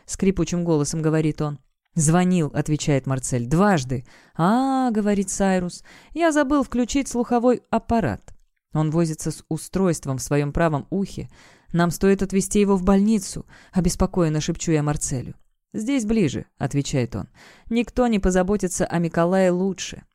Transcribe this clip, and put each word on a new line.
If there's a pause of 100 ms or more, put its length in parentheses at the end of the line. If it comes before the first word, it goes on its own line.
скрипучим
голосом
говорит
он. (380)
«Звонил», —
отвечает
Марсель, —
«дважды». (300)
«А, —
говорит
Сайрус, — (300)
я
забыл
включить
слуховой
аппарат». (400)
Он
возится
с
устройством
в
своем
правом
ухе. (440)
«Нам
стоит
отвезти
его
в
больницу», — (260)
обеспокоенно
шепчу
я
Марселю. (380)
«Здесь
ближе», — (100)
отвечает
он. (400)
«Никто
не
позаботится
о
Миколае
лучше, (100)